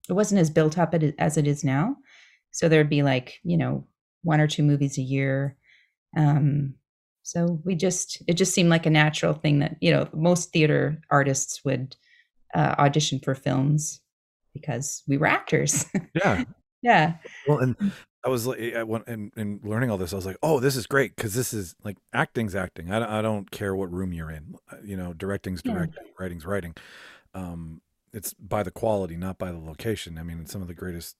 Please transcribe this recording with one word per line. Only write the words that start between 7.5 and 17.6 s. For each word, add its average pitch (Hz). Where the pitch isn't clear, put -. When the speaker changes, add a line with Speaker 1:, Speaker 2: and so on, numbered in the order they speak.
Speaker 1:
we 185
just, -
it 175
just 185
seemed 170
like 165
a -
natural 151
thing 147
that, -
you 170
know, 139
most 170
theater 151
artists 139
would, 131
uh, 139
audition 143
for 135
films 143
because 135
we 139
were 151
actors. 147
<laughs> -
Speaker 2:
Yeah. 170
Speaker 1:
Yeah. 170
Speaker 2:
Well, 147
and 127